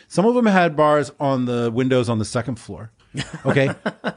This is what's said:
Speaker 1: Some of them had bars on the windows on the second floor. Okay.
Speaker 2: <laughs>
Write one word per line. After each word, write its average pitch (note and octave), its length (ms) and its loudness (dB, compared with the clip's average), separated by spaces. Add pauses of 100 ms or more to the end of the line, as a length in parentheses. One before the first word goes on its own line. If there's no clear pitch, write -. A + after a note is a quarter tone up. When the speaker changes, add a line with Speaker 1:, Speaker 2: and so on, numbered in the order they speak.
Speaker 1:
Some F3+ 160 0
of A#3+ 100 4
them A#3+ 120 2
had F3 300 2
bars D3+ 440 2
on C3+ 240 0
the A#2+ 260 -2
windows B2+ 380 0
on A2+ 120 0
the G#2 40 -2
second A#2+ 300 -4
floor. G2+ 360 -16 (540)
Okay. C3+ 300 2
Speaker 2:
<laughs> - 60 -20 (360)